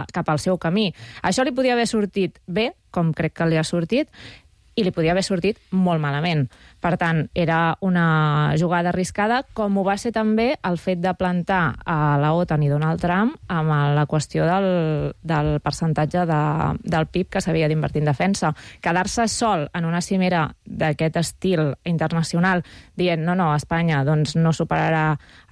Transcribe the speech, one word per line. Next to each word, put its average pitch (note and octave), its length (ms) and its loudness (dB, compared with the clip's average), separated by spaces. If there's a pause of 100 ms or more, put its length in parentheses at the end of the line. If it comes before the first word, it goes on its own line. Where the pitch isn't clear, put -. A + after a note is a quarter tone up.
(120)
cap E3+ 180 -4
al D3+ 120 0
seu F#3 160 0
camí. F#3 320 0 (300)
Això G3 260 0
li C4+ 80 -2
podia B3+ 240 2
haver A#3 100 2
sortit G3+ 560 -2
bé, A3 280 -2 (160)
com E3 260 0
crec D#3 240 -4
que E3+ 100 0
li D#3+ 140 2
ha - 20 0
sortit, F3 460 -2 (680)
i A3+ 60 2
li F#3 80 0
podia E3 220 0
haver F#3+ 100 0
sortit F#3+ 320 0 (140)
molt F3+ 340 2
malament. D3 460 0 (340)
Per E3 160 2
tant, E3 220 0 (100)
era E3 460 0
una D#3 840 2
jugada F3 320 2
arriscada, G#3 460 0 (180)
com G3+ 240 0
ho F#3 80 2
va G3 80 2
ser A3 160 -4
també A3 460 0 (100)
el F3 100 0
fet F3+ 220 -2
de F#3 160 0
plantar F3+ 680 0
a D3+ 340 2
la D3+ 160 2
otan E3+ 260 0
i C#3+ 60 2
Donald D3+ 320 0
Trump G3 380 0 (100)
amb D#3 240 0 (240)
la D3+ 100 2
qüestió D#3 380 -2
del, E3 680 0 (100)
del D3+ 400 0
percentatge D#3+ 640 0
de, D3+ 140 2 (420)
del D#3+ 240 0
pib F#3 240 -4
que G3 80 -2
s'havia D#3+ 320 0
d'invertir D3+ 320 -2
en D3+ 80 2
defensa. F3+ 400 0 (320)
Quedar-se F#3 480 0
sol F#3+ 400 0
en E3+ 160 -2
una F3 160 -2
cimera F3+ 400 2 (220)
d'aquest D#3+ 580 -2
estil D#3+ 480 -2 (140)
internacional E3+ 800 0 (340)
dient, E3+ 240 0
«No, F3 160 0
no, D#3+ 160 2
Espanya, D#3+ 480 0
doncs, D3+ 320 0
no E3 160 4
superarà D#3+ 540 0 (460)